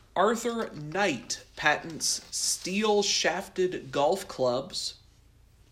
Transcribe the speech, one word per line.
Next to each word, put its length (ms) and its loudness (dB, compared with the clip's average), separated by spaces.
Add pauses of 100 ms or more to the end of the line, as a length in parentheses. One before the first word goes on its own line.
(160)
Arthur 580 2
Knight 720 -2 (120)
patents 760 0
steel-shafted 1600 0
golf 340 2
clubs. 680 -2 (760)